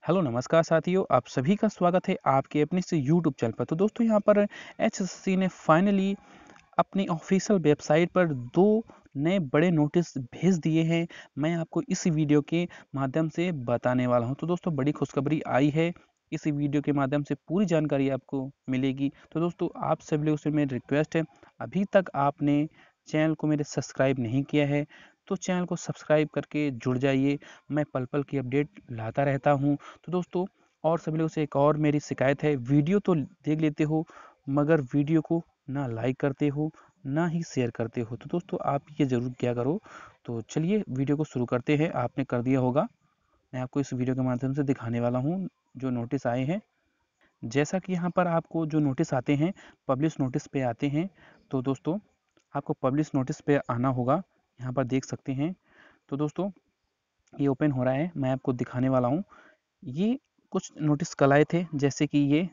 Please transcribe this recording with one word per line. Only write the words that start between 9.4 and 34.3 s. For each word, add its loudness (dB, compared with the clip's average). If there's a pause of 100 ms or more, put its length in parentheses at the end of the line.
बड़े 2
नोटिस 2
भेज 0
दिए 2
हैं, 0 (300)
मैं -2
आपको -4
इस 0
वीडियो 4
के -2 (280)
माध्यम -2
से -2
बताने 0
वाला 2
हूँ। -4
तो -8
दोस्तों, -2
बड़ी 0
खुशखबरी -2
आई 4
है, 0 (380)
इस -6
वीडियो 0
के -2
माध्यम 0
से -4
पूरी -2
जानकारी 0
आपको -6 (180)
मिलेगी। 0 (200)
तो -2
दोस्तों, -2
आप -2
सभी -2
लोगों 0
से -4
मेरी 0
रिक्वेस्ट -2
है, 2 (360)
अभी -2
तक 4 (100)
आपने 0 (380)
चैनल 2
को -4
मेरे 0
सब्सक्राइब -2
नहीं 0
किया 0
है, 0 (420)
तो -4
चैनल -2
को -4
सब्सक्राइब 0
करके -4
जुड़ -2
जाइए। 2 (320)
मैं 0
पल -2
पल -4
की -6
अपडेट -2 (220)
लाता -4
रहता 2
हूँ। 2 (260)
तो -10
दोस्तों, -4 (380)
और 0
सभी -4
लोगों 0
से -2
एक -6
और 4
मेरी 2
शिकायत 0
है, 2
वीडियो 2
तो 2
देख -2
लेते 0
हो, 0 (420)